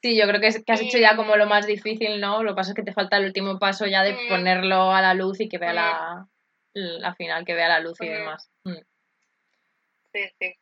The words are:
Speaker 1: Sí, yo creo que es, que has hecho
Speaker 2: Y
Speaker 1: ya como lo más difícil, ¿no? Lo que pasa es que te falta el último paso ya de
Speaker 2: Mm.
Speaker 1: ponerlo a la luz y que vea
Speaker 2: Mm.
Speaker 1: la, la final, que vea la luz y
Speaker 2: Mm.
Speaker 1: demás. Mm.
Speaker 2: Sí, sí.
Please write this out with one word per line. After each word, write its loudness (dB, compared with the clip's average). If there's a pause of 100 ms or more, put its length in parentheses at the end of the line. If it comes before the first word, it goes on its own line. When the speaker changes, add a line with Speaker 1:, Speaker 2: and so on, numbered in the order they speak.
Speaker 1:
Sí, 2
yo 6
creo 2
que 4
es, -2
que 0
has 2
hecho 0
Speaker 2:
Y 4
Speaker 1:
ya 8
como 2
lo 6
más 2
difícil, -4
¿no? -2
Lo -2
que -6
pasa -4
es -8
que -6
te -10
falta -2
el 2
último -4
paso -2
ya 2
de 2
Speaker 2:
Mm. -8
Speaker 1:
ponerlo 2
a 4
la 4
luz -2
y -4
que -8
vea -4
Speaker 2:
Mm. -2
Speaker 1:
la, -4 (460)
la -8
final, -6
que -4
vea 0
la 4
luz -10
y -8
Speaker 2:
Mm. -6
Speaker 1:
demás. -10 (140)
Mm. -10 (1400)
Speaker 2:
Sí, -8 (120)
sí. -10